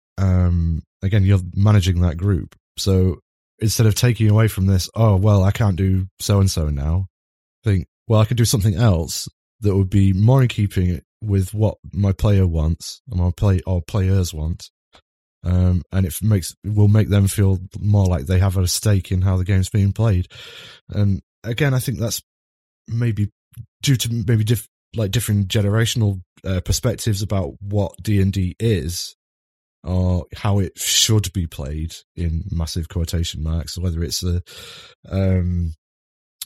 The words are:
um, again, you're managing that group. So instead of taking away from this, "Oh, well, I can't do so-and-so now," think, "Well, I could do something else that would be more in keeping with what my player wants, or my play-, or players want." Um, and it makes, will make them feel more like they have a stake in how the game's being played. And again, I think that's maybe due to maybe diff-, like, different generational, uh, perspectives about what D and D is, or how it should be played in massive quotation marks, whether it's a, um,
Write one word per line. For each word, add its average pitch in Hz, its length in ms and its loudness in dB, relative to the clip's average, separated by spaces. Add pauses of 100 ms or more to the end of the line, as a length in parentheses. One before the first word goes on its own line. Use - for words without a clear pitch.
(180)
um, 87 640 2 (200)
again, 98 220 2
you're 98 160 4 (140)
managing 95 460 4
that 85 160 2
group. 87 380 -2 (240)
So 92 420 0 (400)
instead 110 260 2
of 104 80 4
taking 110 360 2
away 110 180 4
from 95 180 -2
this, 95 280 2
"Oh, 107 220 4
well, 101 280 4
I 98 80 4
can't 101 240 0
do 95 300 0 (140)
so-and-so 95 500 2
now," 78 360 -2 (560)
think, 98 240 0 (220)
"Well, 110 120 4
I 110 40 4
could 120 120 -2
do 117 80 2
something 101 300 0
else 85 540 0 (320)
that 104 160 0
would 98 140 0
be 98 220 4
more 117 300 4
in 123 60 2
keeping 92 520 -2 (220)
with 98 320 -2
what 107 240 0 (140)
my 98 200 0
player 98 340 2
wants, 80 540 -2 (100)
or 95 80 -4
my 90 180 0
play-, 98 300 2
or 90 160 -2
players 95 520 -2
want." 80 360 -6 (720)
Um, 90 380 2 (100)
and 95 140 0
it 76 160 -4
makes, 104 320 0 (100)
will 104 240 2
make 101 220 4
them 98 180 4
feel 95 300 0 (200)
more 101 280 2
like 85 200 -2
they 92 120 0
have 92 180 2
a 92 100 0
stake 98 460 -2
in 92 100 0
how 92 140 2
the 92 80 0
game's 92 240 0
being 98 240 0
played. 101 340 0 (640)
And 101 320 -2 (220)
again, 131 320 -2
I 127 60 0
think 117 180 -6
that's 110 240 -6 (680)
maybe 113 400 -2 (540)
due 135 140 2
to 117 300 -4
maybe 110 160 2
diff-, 113 240 0 (300)
like, 107 140 -2
different 101 380 0
generational, 104 720 0 (220)
uh, 92 180 -4
perspectives 104 580 -2
about 95 400 -4
what 98 320 -2 (100)
D 101 200 2
and 95 100 2
D 90 260 -2
is, 90 560 -2 (680)
or 92 420 0 (100)
how 101 260 -2
it - 180 -6
should - 560 0
be 90 120 -2
played 78 480 -8 (220)
in 82 340 -4
massive 82 380 -4
quotation 82 540 -4
marks, 78 340 -4
whether 87 260 -4
it's - 200 -6
a, 87 180 -2 (680)
um, 90 640 0 (720)